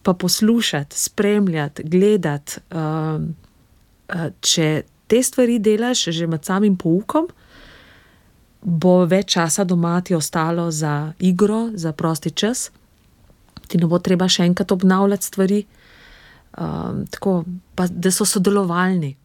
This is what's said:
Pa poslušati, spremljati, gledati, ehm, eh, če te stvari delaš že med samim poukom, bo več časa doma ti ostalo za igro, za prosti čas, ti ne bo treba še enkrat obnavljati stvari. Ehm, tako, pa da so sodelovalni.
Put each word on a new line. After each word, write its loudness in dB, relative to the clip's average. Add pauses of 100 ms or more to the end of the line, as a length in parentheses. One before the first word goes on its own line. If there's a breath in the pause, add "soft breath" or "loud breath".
Pa 2
poslušati, 0
spremljati, 0
gledati, 0 (120)
ehm, -4 (840)
eh, -6
če 0 (220)
te 4
stvari 2
delaš 0
že -4
med -4
samim 2
poukom, 0 (1300 soft breath)
bo 4
več 0
časa 0
doma 0
ti -2
ostalo -2
za -4
igro, 2
za -4
prosti -2
čas, -4 (960)
ti 0
ne 2
bo 2
treba 0
še 2
enkrat 2
obnavljati 2
stvari. 0 (920 soft breath)
Ehm, -6
tako, -2 (280)
pa -2
da -2
so 0
sodelovalni. 0